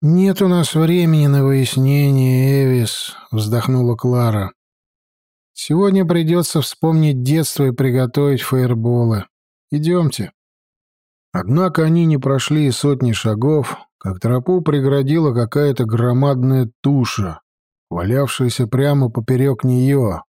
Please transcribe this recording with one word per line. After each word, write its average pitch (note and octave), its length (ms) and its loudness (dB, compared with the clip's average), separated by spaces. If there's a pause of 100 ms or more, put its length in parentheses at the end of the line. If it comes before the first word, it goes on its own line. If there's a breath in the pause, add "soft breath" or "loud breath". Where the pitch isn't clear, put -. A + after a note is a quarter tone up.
«Нет F#3 360 2
у F#3+ 60 2
нас F3 260 0
времени D#3+ 540 2
на C#3 140 2
выяснение, C3+ 1200 2
Эвис», — B2+ 540 -2 (140)
вздохнула A#2+ 680 -2
Клара. A#2 560 -2 (1000)
«Сегодня F#3+ 500 0
придется E3+ 560 0
вспомнить D#3 600 0
детство C#3+ 460 0
и B2+ 40 0
приготовить C3 720 0
фаерболы. A#2+ 840 0 (460)
Идемте». D3+ 640 -2 (1000)
Однако E3 520 0
они E3 200 2
не D#3 140 2
прошли C#3 480 0
и C3+ 40 0
сотни B2+ 420 0
шагов, A#2+ 680 -2 (180)
как F#2 240 -8
тропу B2 400 0
преградила C#3+ 720 0
какая-то A#2+ 540 0
громадная B2+ 840 0 (120)
туша, A2+ 580 -2 (480)
валявшаяся A#2+ 800 -2
прямо C3+ 420 0
поперек B2+ 560 -2
нее. B2+ 560 0 (160)